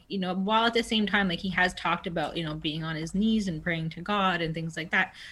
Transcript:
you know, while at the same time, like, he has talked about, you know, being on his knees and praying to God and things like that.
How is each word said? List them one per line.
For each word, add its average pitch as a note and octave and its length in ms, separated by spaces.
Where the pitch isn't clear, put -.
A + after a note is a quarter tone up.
you G3 100
know, F3+ 160
while G#3+ 320
at A#3 80
the A#3 80
same G#3+ 240
time, G3 200
like, E3+ 120
he G3 100
has F#3 240
talked E3+ 320
about, E3+ 320
you E3+ 80
know, D#3 80
being D#3 300
on D#3+ 120
his D#3+ 200
knees G#3+ 320
and D#3+ 160
praying E3 280
to E3+ 100
God F#3 400
and D#3+ 120
things E3 240
like D#3+ 140
that. F#3+ 240